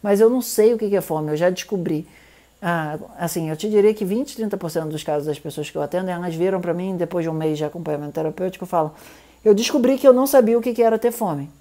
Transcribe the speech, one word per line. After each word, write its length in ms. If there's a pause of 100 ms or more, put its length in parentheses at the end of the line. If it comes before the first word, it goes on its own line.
"Mas 200
eu 100
não 100
sei 320
o 60
que 100
que 80
é 40
fome, 320
eu 40
já 140
descobri." 560 (560)
Ah, 360 (200)
assim, 300
eu 80
te 140
diria 240
que 100
vinte, 320
trinta 180
por 160
cento 180
dos 140
casos 240
das 120
pessoas 320
que 80
eu 20
atendo, 300
elas 240
viram 260
pra 140
mim, 200
depois 300
de 60
um 20
mês 240
de 80
acompanhamento 480
terapêutico, 540
falam, 260 (500)
"Eu 120
descobri 420
que 100
eu 60
não 140
sabia 320
o 20
que 140
que 80
era 160
ter 120
fome." 380 (120)